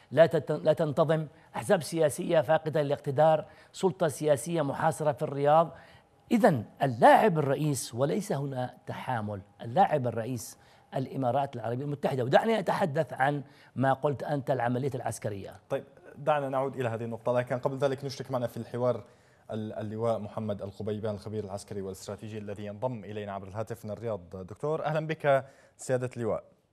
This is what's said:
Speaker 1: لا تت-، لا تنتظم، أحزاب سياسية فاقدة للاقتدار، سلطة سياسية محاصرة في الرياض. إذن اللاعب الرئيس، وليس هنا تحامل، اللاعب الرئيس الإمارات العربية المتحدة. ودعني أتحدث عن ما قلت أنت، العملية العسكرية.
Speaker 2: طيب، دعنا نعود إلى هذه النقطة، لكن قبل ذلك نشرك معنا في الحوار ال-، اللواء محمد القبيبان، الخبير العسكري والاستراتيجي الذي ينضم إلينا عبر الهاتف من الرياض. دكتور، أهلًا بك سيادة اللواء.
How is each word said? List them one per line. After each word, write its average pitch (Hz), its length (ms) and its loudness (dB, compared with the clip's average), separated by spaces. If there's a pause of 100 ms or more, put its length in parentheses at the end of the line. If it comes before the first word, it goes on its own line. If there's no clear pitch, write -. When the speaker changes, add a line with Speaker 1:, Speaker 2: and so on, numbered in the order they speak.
(100)
Speaker 1:
لا 151 160 8
تت-، 151 260 0
لا 151 200 2
تنتظم، 156 540 2 (300)
أحزاب 165 260 2
سياسية 165 580 2
فاقدة 156 420 2
للاقتدار، 147 640 4 (280)
سلطة 175 360 0
سياسية 151 540 2
محاصرة 147 500 0
في - 100 -4
الرياض. 147 520 4 (580)
إذن 196 320 4 (180)
اللاعب 185 560 6
الرئيس، 139 560 0
وليس 156 380 0
هنا 135 420 -4 (120)
تحامل، 107 540 -6 (220)
اللاعب 135 440 2
الرئيس 117 520 -6 (380)
الإمارات 135 600 -2
العربية 120 280 -4
المتحدة. 143 400 -2
ودعني 208 340 2
أتحدث 165 540 0
عن 139 300 0 (340)
ما 131 160 4
قلت 135 300 -2
أنت، 143 280 -4
العملية 123 440 0
العسكرية. 113 640 -8 (120)
Speaker 2:
طيب، 139 160 -4 (320)
دعنا 147 320 0
نعود 135 280 -2
إلى 127 120 -2
هذه 113 160 -4
النقطة، 117 280 -4
لكن 123 260 0
قبل 135 200 -2
ذلك 135 260 -2
نشرك 131 260 -8
معنا 123 160 -2
في - 100 -6
الحوار 117 480 -2 (460)
ال-، 110 220 -6
اللواء 110 460 -2
محمد 104 440 -6
القبيبان، 104 520 -6
الخبير 104 300 -8
العسكري 98 380 -8
والاستراتيجي 104 560 -10
الذي 104 280 -10
ينضم 104 380 -6
إلينا 104 280 -8
عبر 98 160 -10
الهاتف 110 360 -8
من 107 60 -8
الرياض. 101 400 -6
دكتور، 104 540 -6
أهلًا 156 220 -2
بك 143 380 2 (320)
سيادة 127 400 -2
اللواء. 107 280 -2 (280)